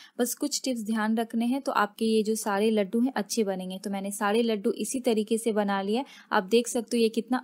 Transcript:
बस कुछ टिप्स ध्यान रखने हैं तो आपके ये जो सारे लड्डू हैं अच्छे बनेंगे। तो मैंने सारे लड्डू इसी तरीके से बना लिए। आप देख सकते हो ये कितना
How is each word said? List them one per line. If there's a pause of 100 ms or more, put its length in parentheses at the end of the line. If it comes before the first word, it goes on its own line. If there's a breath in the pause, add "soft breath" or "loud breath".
(180 loud breath)
बस
कुछ
टिप्स
ध्यान
रखने
हैं
तो
आपके
ये
जो
सारे
लड्डू
हैं
अच्छे
बनेंगे।
तो
मैंने
सारे
लड्डू
इसी
तरीके
से
बना
लिए। (280 loud breath)
आप
देख
सकते
हो
ये
कितना